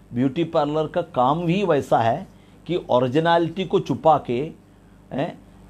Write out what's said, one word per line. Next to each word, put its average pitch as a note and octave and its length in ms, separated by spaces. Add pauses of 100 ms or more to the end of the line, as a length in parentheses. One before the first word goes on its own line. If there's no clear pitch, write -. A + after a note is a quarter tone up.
(140)
ब्यूटी C3 300
पार्लर D#3 440
का E3+ 140
काम D3+ 440
भी F3+ 180
वैसा D3 360
है B2 280 (400)
कि E3 80 (140)
originality E3 760
को F3+ 140
छुपा D3+ 380
के, C3 340 (600)
हैं, - 280 (300)